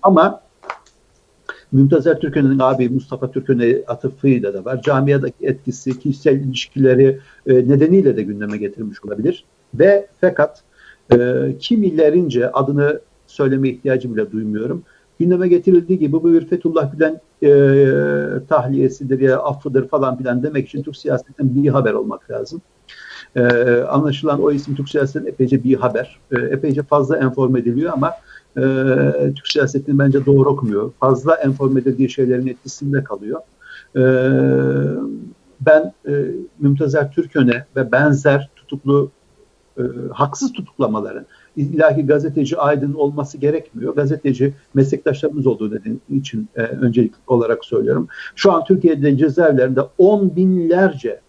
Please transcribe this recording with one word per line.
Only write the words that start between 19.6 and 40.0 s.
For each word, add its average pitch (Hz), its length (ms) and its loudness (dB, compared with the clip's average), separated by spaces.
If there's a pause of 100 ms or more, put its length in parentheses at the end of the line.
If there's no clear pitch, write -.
falan 131 300 -2
filan 123 240 -2
demek 143 260 -4
için 143 140 -8
Türk 143 140 -12
siyasetinden 135 680 -2
bir 143 60 2
haber 135 240 0
olmak 110 380 -6
lazım. 120 320 -10 (720)
E, 127 60 2 (400)
anlaşılan 143 600 -2
o 147 100 2
isim 139 220 -4
Türk 139 140 -8
siyasetinin 143 380 -4
epeyce 127 380 0
bir 131 120 2
haber. 120 420 -4 (140)
E, 123 80 0
epeyce 139 420 -2
fazla 147 340 0
enforme 131 440 0
ediliyor 123 320 -2
ama, 147 180 -2 (460)
e, 131 60 -2 (720)
Türk - 120 -14
siyasetini 139 500 0
bence 139 280 2
doğru 139 220 4
okumuyor. 113 520 -2
Fazla 131 340 2
enforme 135 460 0
edildiği 131 300 0
şeylerin 127 360 -2
etkisinde 139 580 -6
kalıyor. 107 360 -10 (560)
E, 131 60 2 (1600)
ben, 156 320 2 (160)
e, 143 40 -4 (460)
Mümtaz 139 360 0
Ertürkön'e 139 720 0 (100)
ve 131 160 -2
benzer 143 640 2
tutuklu, 143 540 -2 (680)
e, 127 40 -4 (300)